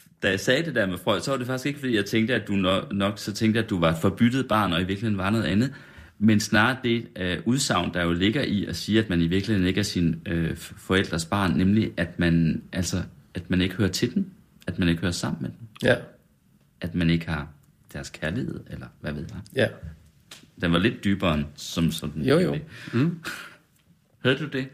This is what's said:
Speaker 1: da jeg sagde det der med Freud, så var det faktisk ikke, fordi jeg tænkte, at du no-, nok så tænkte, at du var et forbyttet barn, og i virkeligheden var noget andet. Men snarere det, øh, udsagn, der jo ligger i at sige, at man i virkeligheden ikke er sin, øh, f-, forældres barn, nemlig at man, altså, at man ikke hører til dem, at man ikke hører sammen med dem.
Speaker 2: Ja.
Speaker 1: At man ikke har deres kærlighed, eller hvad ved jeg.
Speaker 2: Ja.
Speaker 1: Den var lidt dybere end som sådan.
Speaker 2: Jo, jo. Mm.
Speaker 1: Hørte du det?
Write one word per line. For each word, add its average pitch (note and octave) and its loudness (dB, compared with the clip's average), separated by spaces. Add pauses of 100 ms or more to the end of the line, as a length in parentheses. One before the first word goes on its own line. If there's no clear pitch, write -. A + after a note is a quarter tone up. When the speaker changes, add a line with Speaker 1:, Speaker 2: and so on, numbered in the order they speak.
(220)
Speaker 1:
da G2 2
jeg G2 0
sagde C3+ 2
det C#3+ -6
der G#2+ 2
med F2+ -4
Freud, G2+ 0
så - -4
var C3+ -2
det B2 -6
faktisk C3 -4
ikke, C#3+ -6
fordi B2 0
jeg G2+ 2
tænkte, A2+ 0
at G#2 -2
du G#2+ -4
no-, F#2+ 0
nok G2+ 0
så - -6
tænkte, A2 2
at A2 -2
du F#2+ 0
var E2 4
et E2 0
forbyttet A#2+ 4
barn, G2+ 2
og F2 0
i F#2+ 0
virkeligheden G2 -2
var F#2+ 0
noget A2 2
andet. G2+ 2 (460)
Men G#2 6
snarere A2+ 4
det, A#2 0 (100)
øh, F2+ -2
udsagn, G2 0
der F2 0
jo E2+ 2
ligger G2+ 2
i - -2
at E2+ -6
sige, G#2 0
at A2 2
man E2+ 2
i E2+ 4
virkeligheden F#2+ 2
ikke F#2 0
er G2+ 0
sin, E2 0
øh, E2 0
f-, - -10
forældres F#2 0
barn, G2 0
nemlig G2 4
at E2+ -4
man, E2+ 2 (100)
altså, E2+ -2 (320)
at F2+ -8
man F2+ 2
ikke F2+ 0
hører G2 0
til - -2
dem, G3 -2 (360)
at - -4
man F2 4
ikke E2+ 2
hører F2+ 0
sammen - -4
med B2+ -6
dem. - -14 (240)
Speaker 2:
Ja. B2+ 4 (840)
Speaker 1:
At E2+ -6
man E2+ 2
ikke E2 0
har D2 -6 (440)
deres C#2+ -12
kærlighed, - -6 (100)
eller - -12 (140)
hvad D2+ -6
ved D#2+ -8
jeg. - -12 (220)
Speaker 2:
Ja. - 2 (920)
Speaker 1:
Den E2+ 0
var E2+ 4
lidt - 0
dybere F#2+ 2
end D2 -2 (120)
som - 0
sådan. - -6
Speaker 2:
Jo, C#3 4
jo. D3+ 0 (360)
Mm. D#3 0 (1040)
Speaker 1:
Hørte C3 2
du C3 -6
det? C3+ -6